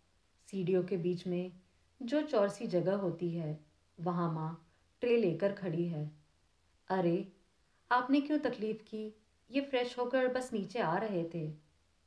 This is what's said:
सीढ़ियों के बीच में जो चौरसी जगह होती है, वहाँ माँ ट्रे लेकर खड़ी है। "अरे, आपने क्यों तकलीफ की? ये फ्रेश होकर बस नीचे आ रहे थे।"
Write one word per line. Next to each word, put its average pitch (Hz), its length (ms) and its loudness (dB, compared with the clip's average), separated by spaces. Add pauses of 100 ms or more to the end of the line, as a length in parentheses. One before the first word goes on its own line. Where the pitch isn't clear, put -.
(460)
सीढ़ियों 185 380 2
के 185 120 -2
बीच 175 300 -2
में 180 260 -2 (500)
जो 269 200 2
चौरसी 220 440 0
जगह 175 300 2
होती 175 340 -2
है, 156 340 -4 (360)
वहाँ 170 320 0
माँ 160 360 -6 (320)
ट्रे 240 160 4
लेकर 196 360 2
खड़ी 175 360 -2
है। 151 220 -4 (800)
"अरे, 185 440 0 (600)
आपने 247 280 4
क्यों 294 180 2
तकलीफ 220 440 -4
की? 214 400 -12 (280)
ये 269 100 0
फ्रेश 247 380 -2
होकर 254 300 2
बस 247 240 -2
नीचे 202 260 -4
आ 175 200 2
रहे 185 360 -2
थे।" 151 300 -6 (420)